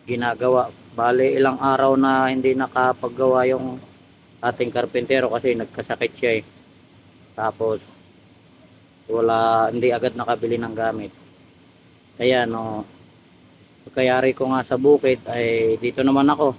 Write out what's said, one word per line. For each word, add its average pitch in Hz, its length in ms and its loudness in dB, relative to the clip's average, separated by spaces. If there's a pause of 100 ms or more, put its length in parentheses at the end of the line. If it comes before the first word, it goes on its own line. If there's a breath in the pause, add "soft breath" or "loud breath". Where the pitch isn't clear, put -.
ginagawa. 120 720 0 (240)
Bale, 127 400 2
ilang 131 240 2
araw 135 320 2
na 131 400 2
hindi 131 240 0
nakapaggawa 127 960 0
yung 127 240 -6 (640)
ating 120 320 -4
karpentero 123 560 -2
kasi 120 240 0
nagkasakit 113 640 -6
siya 113 240 0
eh. - 20 -20 (960)
Tapos, 110 480 -4 (1200)
wala, 113 640 2
hindi 120 240 0
agad 117 240 -4
nakabili 117 400 -4
ng 117 160 -6
gamit. 110 400 -6 (1040)
Kaya, 123 320 2
no, 110 320 -6 (1040)
pagkayari 127 460 2
ko 131 180 -4
nga 131 140 -2
sa 127 160 -2
bukid, 135 480 4
ay 113 480 0
dito 120 240 -4
naman 139 320 4
ako. 143 260 0